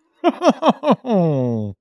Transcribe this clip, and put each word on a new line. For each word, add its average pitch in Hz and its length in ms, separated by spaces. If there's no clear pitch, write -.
<laughs> 170 1600